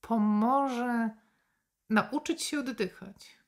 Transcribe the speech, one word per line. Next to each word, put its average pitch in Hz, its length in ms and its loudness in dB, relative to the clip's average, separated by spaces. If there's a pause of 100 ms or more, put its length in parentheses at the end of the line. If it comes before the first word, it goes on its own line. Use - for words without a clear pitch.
pomoże 233 1080 2 (800)
nauczyć 285 520 0
się - 160 -4
oddychać. 208 880 -8